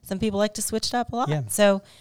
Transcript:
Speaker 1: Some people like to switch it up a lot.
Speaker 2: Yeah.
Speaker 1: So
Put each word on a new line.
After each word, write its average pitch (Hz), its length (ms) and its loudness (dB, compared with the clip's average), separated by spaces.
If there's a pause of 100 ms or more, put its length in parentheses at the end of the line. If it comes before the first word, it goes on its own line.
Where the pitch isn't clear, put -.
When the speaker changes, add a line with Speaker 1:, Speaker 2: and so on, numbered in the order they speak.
Speaker 1:
Some 190 160 -6
people 202 200 -2
like 208 160 0
to 220 60 -8
switch - 280 -4
it - 40 -12
up 240 180 -2
a 240 40 -8
lot. 247 140 -2
Speaker 2:
Yeah. 151 180 -2
Speaker 1:
So 196 340 4 (200)